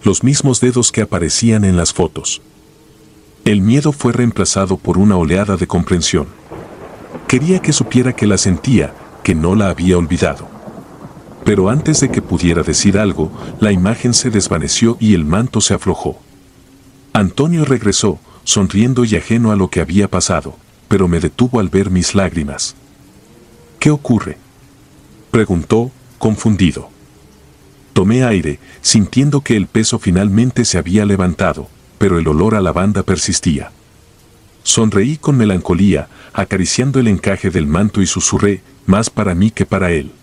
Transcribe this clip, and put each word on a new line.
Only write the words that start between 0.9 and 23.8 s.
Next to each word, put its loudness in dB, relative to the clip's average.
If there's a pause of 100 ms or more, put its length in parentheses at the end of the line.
que 0
aparecían 0
en 4
las 0
fotos. -4 (1000)
El 2
miedo 2
fue -2
reemplazado 0
por -2
una 4
oleada 0
de -2
comprensión. -2 (1000)
Quería 2
que -2
supiera 0
que -2
la 2
sentía, 0 (280)
que 2
no 0
la 2
había 2
olvidado. -2 (960)
Pero 2
antes 0
de 0
que -2
pudiera 0
decir 0
algo, -2 (260)
la 2
imagen 0
se -2
desvaneció 0
y 4
el 2
manto 0
se 0
aflojó. -4 (960)
Antonio 0
regresó, 0 (240)
sonriendo 2
y 0
ajeno 0
a 2
lo 0
que -2
había 0
pasado, -2 (320)
pero 2
me 0
detuvo 0
al 0
ver 0
mis 0
lágrimas. -2 (1040)
"¿Qué 2